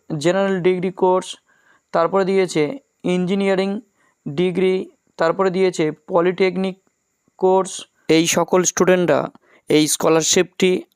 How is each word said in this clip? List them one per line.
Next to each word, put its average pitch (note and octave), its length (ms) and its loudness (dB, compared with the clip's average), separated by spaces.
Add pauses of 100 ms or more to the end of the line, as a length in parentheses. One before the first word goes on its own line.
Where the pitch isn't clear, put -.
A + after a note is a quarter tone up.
(220)
জেনারেল F#3+ 340 0 (100)
ডিগ্রি F#3 240 -2 (120)
কোর্স, F#3 260 2 (640)
তারপরে F3 300 0
দিয়েছে F#3 380 0 (520)
ইঞ্জিনিয়ারিং G3 560 0 (560)
ডিগ্রি, F3+ 480 0 (440)
তারপরে F3 320 0
দিয়েছে F3+ 340 0 (260)
পলিটেকনিক F#3 640 -2 (640)
কোর্স। F#3 340 2 (360)
এই D#3+ 180 4
সকল F3 380 0
স্টুডেন্টরা F3 560 2 (500)
এই D3+ 140 4 (100)
স্কলারশিপটি D#3+ 760 0 (260)